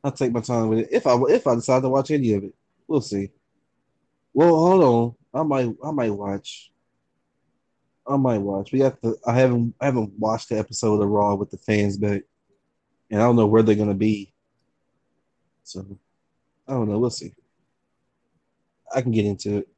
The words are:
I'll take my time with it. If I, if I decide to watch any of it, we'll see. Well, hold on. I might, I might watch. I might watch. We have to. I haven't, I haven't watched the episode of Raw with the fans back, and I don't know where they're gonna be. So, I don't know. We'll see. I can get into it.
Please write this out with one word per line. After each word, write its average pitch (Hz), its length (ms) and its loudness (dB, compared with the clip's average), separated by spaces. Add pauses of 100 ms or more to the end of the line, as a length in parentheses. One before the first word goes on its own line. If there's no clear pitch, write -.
I'll 139 80 -2
take 127 200 -2
my 117 100 -2
time 113 280 -2
with 110 100 2
it. 110 120 -6
If 233 140 -2
I, 123 100 4 (140)
if 233 160 2
I 123 100 2
decide 127 280 0
to 131 60 -2
watch 131 200 0
any 135 240 0
of 98 100 -2
it, 95 120 -16 (320)
we'll 151 140 0
see. 101 280 -6 (1040)
Well, 165 160 6
hold 170 340 4
on. 117 320 2 (240)
I 160 40 -2
might, 131 320 -2 (100)
I 156 60 -6
might 123 180 -2
watch. 101 640 -8 (1400)
I 139 100 -2
might 123 220 0
watch. 98 320 -6
We 131 80 -2
have 135 220 0
to. 113 140 -2 (120)
I 117 60 0
haven't, 120 460 2
I 127 60 -4
haven't 117 320 -2
watched 110 320 -4
the 110 80 -2
episode 107 440 -2
of 101 60 0
Raw 104 280 0
with 101 160 -8
the - 60 -16
fans 104 400 -2
back, 101 260 -2 (880)
and 107 100 0
I 117 40 4
don't 120 100 4
know 113 100 6
where 110 160 6
they're 107 140 4
gonna 104 180 0
be. 101 400 -4 (1300)
So, 95 220 -16 (840)
I 135 60 -6
don't 113 160 -2
know. 104 80 -2
We'll 120 140 0
see. - 220 -16 (1600)
I 131 80 0
can 120 100 -2
get 110 140 2
into 104 320 -4
it. - 200 -6